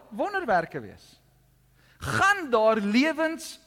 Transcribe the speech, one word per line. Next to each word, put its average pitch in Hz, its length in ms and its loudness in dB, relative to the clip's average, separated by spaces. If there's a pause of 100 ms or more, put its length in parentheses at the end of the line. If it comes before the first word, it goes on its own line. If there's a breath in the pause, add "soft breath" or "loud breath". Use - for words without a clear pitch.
wonderwerke 240 720 -2
wees. 92 240 -18 (960 soft breath)
Gaan 381 520 0
daar 220 300 4
lewens 294 880 -2